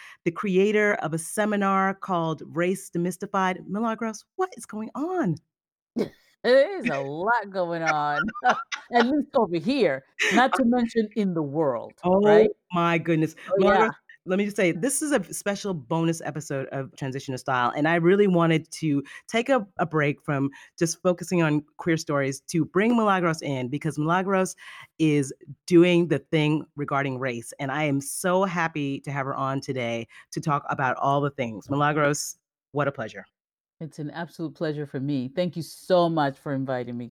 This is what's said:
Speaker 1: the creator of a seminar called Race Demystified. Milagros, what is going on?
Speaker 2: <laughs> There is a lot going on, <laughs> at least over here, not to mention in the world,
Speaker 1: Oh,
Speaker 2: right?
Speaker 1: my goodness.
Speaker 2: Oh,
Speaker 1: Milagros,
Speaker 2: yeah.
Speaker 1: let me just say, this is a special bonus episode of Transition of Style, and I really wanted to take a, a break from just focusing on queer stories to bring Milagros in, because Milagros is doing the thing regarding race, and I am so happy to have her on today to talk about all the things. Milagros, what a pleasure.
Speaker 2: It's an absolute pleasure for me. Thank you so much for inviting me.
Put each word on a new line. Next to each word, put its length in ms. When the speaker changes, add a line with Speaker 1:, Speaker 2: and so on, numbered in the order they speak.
Speaker 1:
the 80
creator 640
of 200
a 40
seminar 760
called 500
Race 460
Demystified. 680
Milagros, 560
what 220
is 100
going 300
on? 400
Speaker 2:
<laughs> 140
There 380
is 80
a 100
lot 520
going 320
on, 360
<laughs> 100
at 100
least 300
over 240
here, 480
not 220
to 100
mention 500
in 200
the 80
world, 500
Speaker 1:
Oh, 200
Speaker 2:
right? 260
Speaker 1:
my 240
goodness. 400
Speaker 2:
Oh, 80
Speaker 1:
Milagros, 340
Speaker 2:
yeah. 320
Speaker 1:
let 140
me 80
just 100
say, 160
this 300
is 100
a 100
special 400
bonus 500
episode 440
of 280
Transition 380
of 60
Style, 360
and 100
I 100
really 300
wanted 440
to 320
take 220
a, 160
a 60
break 380
from 260
just 240
focusing 400
on 200
queer 220
stories 420
to 120
bring 320
Milagros 460
in, 260
because 300
Milagros 580
is 360
doing 420
the 120
thing 440
regarding 440
race, 400
and 120
I 140
am 160
so 440
happy 560
to 120
have 140
her 80
on 260
today 460
to 80
talk 300
about 260
all 240
the 80
things. 400
Milagros, 720
what 160
a 40
pleasure. 340
Speaker 2:
It's 160
an 120
absolute 440
pleasure 300
for 160
me. 340
Thank 220
you 60
so 480
much 260
for 160
inviting 460
me. 200